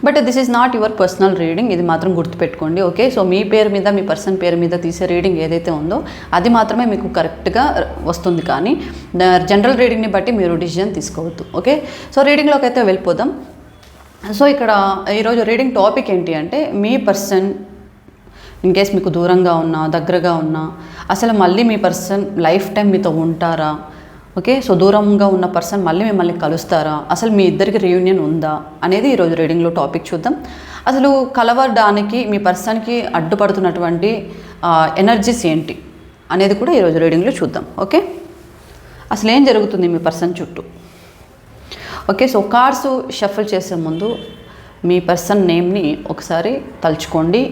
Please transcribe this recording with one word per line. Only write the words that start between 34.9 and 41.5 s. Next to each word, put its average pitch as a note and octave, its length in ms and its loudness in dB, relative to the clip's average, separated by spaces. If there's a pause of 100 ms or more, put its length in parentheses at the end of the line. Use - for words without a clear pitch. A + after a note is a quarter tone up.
ఎనర్జీస్ A3+ 400 2 (100)
ఏంటి D#3 220 -4 (600)
అనేది G3 260 2
కూడా C#4+ 200 2
ఈరోజు E3 240 2
రీడింగ్లో E3 340 2
చూద్దాం. - 260 -4 (200)
ఓకే, D4+ 160 2 (1120)
అసలు G#3+ 220 0
ఏం C#4 120 6
జరుగుతుంది G#3 460 2
మీ E3 140 -2
పర్సన్ E3+ 320 -2
చుట్టూ? - 240 -12 (1500)